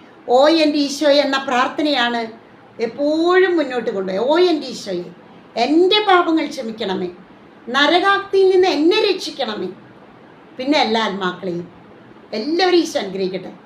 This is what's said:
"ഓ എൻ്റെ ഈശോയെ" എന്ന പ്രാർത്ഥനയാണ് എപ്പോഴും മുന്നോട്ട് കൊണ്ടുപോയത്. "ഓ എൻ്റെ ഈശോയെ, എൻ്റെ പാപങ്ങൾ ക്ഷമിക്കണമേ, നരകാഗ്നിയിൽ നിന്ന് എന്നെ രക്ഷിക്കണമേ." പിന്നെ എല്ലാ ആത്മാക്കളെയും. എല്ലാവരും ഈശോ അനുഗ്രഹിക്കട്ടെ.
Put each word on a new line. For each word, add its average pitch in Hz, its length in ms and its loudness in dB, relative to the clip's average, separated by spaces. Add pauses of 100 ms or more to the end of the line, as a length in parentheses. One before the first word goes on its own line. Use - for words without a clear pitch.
(300)
"ഓ 262 180 6
എൻ്റെ 311 320 2
ഈശോയെ" 285 420 2
എന്ന 269 160 -2 (100)
പ്രാർത്ഥനയാണ് 247 800 -2 (540)
എപ്പോഴും 330 760 2
മുന്നോട്ട് 254 340 -2
കൊണ്ടുപോയത്. 190 320 -4
"ഓ 294 160 2
എൻ്റെ 320 280 2
ഈശോയെ, 185 360 -8 (540)
എൻ്റെ 339 500 4
പാപങ്ങൾ 330 400 2
ക്ഷമിക്കണമേ, 214 600 -6 (640)
നരകാഗ്നിയിൽ 370 840 2
നിന്ന് 370 160 4
എന്നെ 330 340 2
രക്ഷിക്കണമേ." 254 680 -4 (880)
പിന്നെ 277 220 0
എല്ലാ 220 240 0
ആത്മാക്കളെയും. 180 680 -6 (600)
എല്ലാവരും 339 440 0
ഈശോ 294 220 0
അനുഗ്രഹിക്കട്ടെ. 185 540 -6 (120)